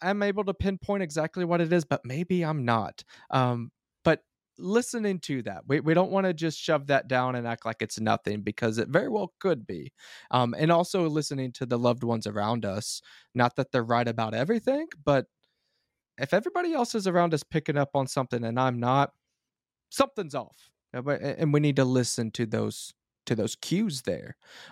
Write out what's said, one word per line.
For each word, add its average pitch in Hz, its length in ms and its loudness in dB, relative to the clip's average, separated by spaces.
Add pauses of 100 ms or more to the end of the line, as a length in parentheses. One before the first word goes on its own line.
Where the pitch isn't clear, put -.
I'm 202 200 0
able 202 220 0
to 190 100 -2
pinpoint 196 480 -2
exactly 160 420 -4
what 170 160 2
it 165 120 0
is, 175 120 4
but - 200 -2
maybe 170 400 -2
I'm 156 200 -2
not. 113 400 0 (260)
Um, 123 400 0 (340)
but 160 200 2 (340)
listening 208 600 0
to 131 220 -4
that, 101 260 -10
we, 139 100 4
we 156 160 2
don't 180 160 4
wanna 185 240 2
just 160 240 -4
shove 143 300 0
that 139 180 2
down 127 300 0
and 120 100 -4
act 117 180 -6
like 113 180 -6
it's - 180 -4
nothing, 107 420 0
because 110 360 -2
it 117 100 0
very 185 200 2
well 208 300 -2
could 156 260 0
be. 95 280 -10 (400)
Um, 123 260 2
and 160 140 4
also 175 360 2
listening 139 440 -4
to 131 140 -8
the 120 120 0
loved 120 240 2
ones 117 240 -2
around 104 380 -2
us, 101 360 -6 (320)
not 123 240 2
that 135 140 -2
they're 123 140 0
right 120 240 2
about 113 260 -2
everything, 233 540 0 (160)
but 139 220 2 (920)
if 139 160 -2
everybody 349 400 0
else 247 200 -2
is 208 120 -2
around 175 260 2
us 147 100 2
picking 151 360 -2
up 139 160 0
on 139 120 2
something 123 380 -2
and 117 160 0
I'm 127 180 2
not, 127 340 2 (800)
something's 208 440 -2
off. - 360 -10 (240)
Uh, 123 60 -6
but, 139 220 -2
a-, 139 180 -4
and 151 120 2
we 147 60 6
need 147 180 2
to 135 100 4
listen 123 460 0
to 120 120 -2
those, 110 480 -4 (340)
to - 80 0
those 110 220 -2
cues 170 460 -2
there. 90 340 -6 (360)